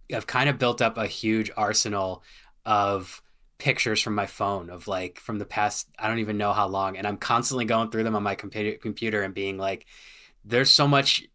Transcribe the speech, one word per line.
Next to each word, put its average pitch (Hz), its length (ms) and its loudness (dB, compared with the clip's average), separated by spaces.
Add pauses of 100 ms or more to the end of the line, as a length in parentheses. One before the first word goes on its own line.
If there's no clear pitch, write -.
(140)
I've 113 140 -6
kind 131 220 2
of 131 80 0
built 120 240 2
up 113 160 2
a 107 100 -2
huge 110 480 0
arsenal 101 680 0 (420)
of 101 560 2 (380)
pictures 123 420 0
from 107 140 -2
my 101 100 -2
phone 98 460 -4
of, 90 160 -12
like, 92 320 -6
from 110 180 -6
the 101 80 -6
past, - 420 -2 (120)
I 107 80 -2
don't 113 120 0
even 107 180 -2
know 104 140 2
how 101 160 2
long. 95 300 -2
And 98 80 -6
I'm 104 120 -2
constantly 120 480 0
going 113 260 0
through 110 120 0
them 110 120 0
on 104 80 -2
my 101 100 0
computer, 104 440 -6
computer 107 440 -2
and 95 140 -4
being 98 240 -4
like, 98 260 -4 (580)
"There's 120 280 4
so 143 160 8
much 139 360 4 (120)